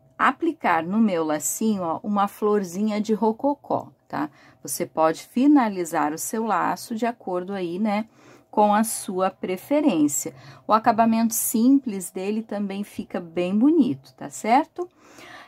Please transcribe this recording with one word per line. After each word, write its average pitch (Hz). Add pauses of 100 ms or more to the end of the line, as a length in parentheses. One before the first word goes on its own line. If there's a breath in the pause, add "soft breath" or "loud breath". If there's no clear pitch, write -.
(160)
aplicar 240
no 190
meu 190
lacinho, 180
ó, 160
uma 202
florzinha 208
de 214
rococó, 226 (180)
tá? 147 (320 soft breath)
Você 160
pode 160
finalizar 196
o 160
seu 226
laço 175
de 226
acordo 185
aí, 180
né, 214 (420 soft breath)
com 208
a 214
sua 190
preferência. 185 (320 loud breath)
O -
acabamento 226
simples 233
dele 208
também 202
fica -
bem 175
bonito, 226
tá -
certo? 285 (600 loud breath)